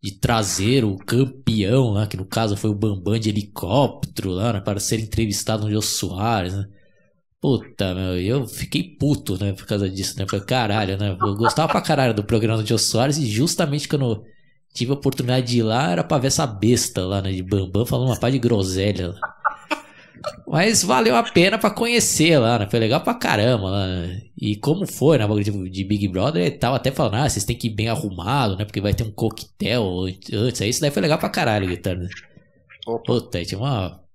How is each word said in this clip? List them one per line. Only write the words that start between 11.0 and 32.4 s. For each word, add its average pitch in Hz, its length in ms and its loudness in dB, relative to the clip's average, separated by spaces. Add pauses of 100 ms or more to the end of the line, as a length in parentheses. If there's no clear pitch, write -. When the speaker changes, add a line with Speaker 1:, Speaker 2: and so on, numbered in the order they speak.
Speaker 1:
eu 98 160 0
gostava 151 360 2
pra - 100 0
caralho 131 320 2
do 104 100 0
programa 110 380 0
do 104 60 -4
Jô 113 100 2
Soares 131 400 2
e 151 100 0
justamente 143 600 0
quando 123 360 0 (500)
tive 120 180 -2
a 139 40 2
oportunidade 131 500 0
de 120 140 2
ir 113 40 4
lá, 123 280 2
era 170 120 0
pra 156 140 2
ver 127 100 2
essa 143 200 2
besta 107 580 2
lá, 98 160 0
né, 95 100 -2
de 92 120 -4
Bambam 95 420 0
falando 127 220 0
uma 113 120 0
pá 120 120 2
de 135 80 0
groselha." 95 760 0 (1300)
Mas 196 340 2
valeu 233 360 4
a 233 60 4
pena 196 340 4
pra 208 120 2
conhecer 208 680 2
lá, 117 220 4
né? 98 100 0
Foi 120 100 2
legal 113 220 2
pra - 120 -2
caramba 110 560 2
lá, 98 180 -2
né? 92 340 -4 (180)
E 107 160 -2
como 170 320 0
foi, - 300 4
né, 110 80 2
o - 20 0
bagulho 104 160 2
de, 98 260 -4
de 95 140 -4
Big 101 240 0
Brother, 120 340 0
ele 165 160 0
tava 123 200 2
até 139 140 0
falando, 113 240 0
"Ah, 135 140 2
vocês - 140 -2
têm - 140 -2
que - 100 -4
ir 107 80 -4
bem 110 140 -2
arrumado, 113 680 -2
né? 98 80 -4
Porque - 160 -6
vai 101 140 2
ter 117 100 -2
um 107 80 -6
coquetel 117 720 -2
an-, 92 300 -2 (200)
antes." 113 280 0
Aí 107 80 2
isso 123 100 -2
daí 147 120 2
foi 202 100 -2
legal 156 160 2
pra - 100 -2
caralho, 107 400 0
Guitarra. 90 400 -4 (800)